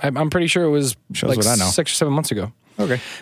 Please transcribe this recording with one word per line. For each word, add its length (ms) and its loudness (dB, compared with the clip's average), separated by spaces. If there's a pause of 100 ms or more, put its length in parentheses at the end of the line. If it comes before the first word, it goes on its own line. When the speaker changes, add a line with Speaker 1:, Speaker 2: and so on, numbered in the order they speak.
Speaker 1:
I'm, 140 -2
I'm 140 0
pretty 160 2
sure 180 2
it 60 2
was, 260 0 (160)
Speaker 2:
Shows 160 -2
Speaker 1:
like, 80 0
Speaker 2:
what 120 2
I 80 4
know. 100 2
Speaker 1:
six 260 0
or 40 -2
seven 180 2
months 160 -2
ago. 200 -2 (280)
Speaker 2:
Okay. 200 0 (240)